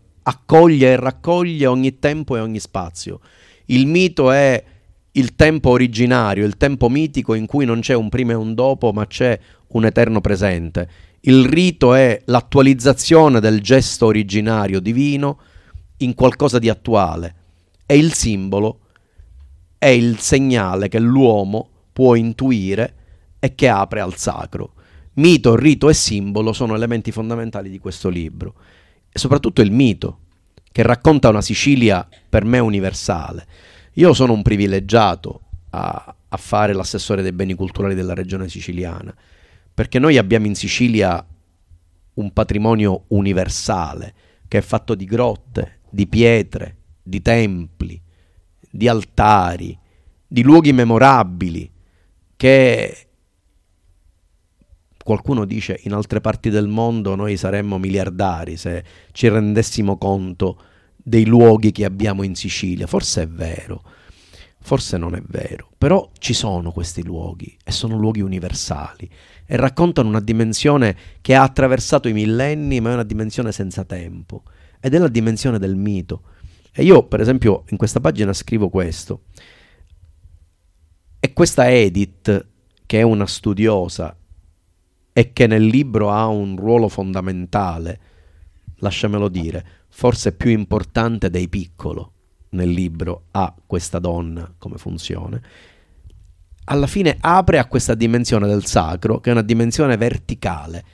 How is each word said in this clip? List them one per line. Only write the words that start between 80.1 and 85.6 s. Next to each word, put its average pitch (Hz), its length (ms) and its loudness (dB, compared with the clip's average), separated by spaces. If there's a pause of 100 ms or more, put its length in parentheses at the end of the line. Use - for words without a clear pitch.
E - 140 -6
questa 143 360 2
Edith, 101 800 0 (380)
che 110 140 -2
è - 20 2
una 107 260 2
studiosa 98 880 -4 (960)
e 117 220 0
che 120 140 4
nel 110 180 2